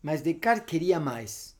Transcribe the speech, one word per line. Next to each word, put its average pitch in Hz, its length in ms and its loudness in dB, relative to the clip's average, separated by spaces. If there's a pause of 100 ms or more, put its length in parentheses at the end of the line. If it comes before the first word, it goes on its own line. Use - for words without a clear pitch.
Mas 156 200 -2
Descartes 208 420 2
queria 170 340 2
mais. 117 600 -6